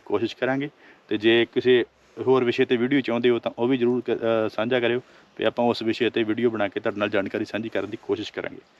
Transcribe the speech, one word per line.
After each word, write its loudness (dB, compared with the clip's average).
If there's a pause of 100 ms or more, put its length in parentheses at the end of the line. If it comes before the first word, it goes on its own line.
ਕੋਸ਼ਿਸ਼ -2
ਕਰਾਂਗੇ। -4 (380)
ਤੇ -4
ਜੇ 4
ਕਿਸੇ 4 (420)
ਹੋਰ 4
ਵਿਸ਼ੇ 2
'ਤੇ 0
ਵੀਡੀਓ 2
ਚਾਹੁੰਦੇ 0
ਹੋ 4
ਤਾਂ -6
ਉਹ 0
ਵੀ 2
ਜ਼ਰੂਰ 2
ਕ-, -2
ਅ, 0
ਸਾਂਝਾ -2
ਕਰਿਓ 0 (360)
ਤੇ -2
ਆਪਾਂ 0
ਉਸ 0
ਵਿਸ਼ੇ 0
'ਤੇ 0
ਵੀਡੀਓ 0
ਬਣਾ -2
ਕੇ -6
ਤੁਹਾਡੇ -4
ਨਾਲ 0
ਜਾਣਕਾਰੀ -2
ਸਾਂਝੀ -6
ਕਰਨ -4
ਦੀ -12
ਕੋਸ਼ਿਸ਼ -6
ਕਰਾਂਗੇ। -10 (180)